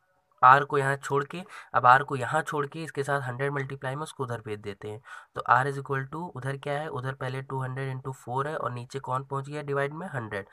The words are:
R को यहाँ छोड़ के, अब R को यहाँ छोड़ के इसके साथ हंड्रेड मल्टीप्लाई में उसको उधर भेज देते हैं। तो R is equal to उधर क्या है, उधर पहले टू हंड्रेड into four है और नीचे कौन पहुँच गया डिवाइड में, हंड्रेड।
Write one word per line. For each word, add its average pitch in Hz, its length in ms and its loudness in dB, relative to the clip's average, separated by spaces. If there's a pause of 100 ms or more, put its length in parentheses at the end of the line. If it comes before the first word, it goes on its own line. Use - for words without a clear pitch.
(460)
R 139 200 10
को 143 120 0
यहाँ 139 180 2
छोड़ 139 280 0
के, 175 200 -8 (300)
अब 120 100 2
R 127 200 10
को 143 120 -6
यहाँ 127 260 0
छोड़ 147 260 -2
के 160 160 -10
इसके 143 200 -4
साथ 143 180 0
हंड्रेड 131 300 -2
मल्टीप्लाई 135 440 -4
में 151 80 -6
उसको 147 200 -8
उधर 120 180 -6
भेज 104 180 -6
देते 104 300 -10
हैं। 107 120 -10 (340)
तो - 160 -6
R 127 140 6
is 139 120 -4
equal 135 300 -4
to 143 80 -12
उधर 139 420 -6
क्या 143 160 -4
है, 151 140 -4
उधर 135 260 -6
पहले 131 280 -6
टू 135 200 -6
हंड्रेड 131 360 -4
into 135 180 -8
four 131 320 -2
है 156 100 -4
और 123 140 -4
नीचे 123 280 -8
कौन 131 240 -4
पहुँच 135 260 -6
गया 147 140 -6
डिवाइड 139 300 0
में, 175 140 -8
हंड्रेड। 110 460 -6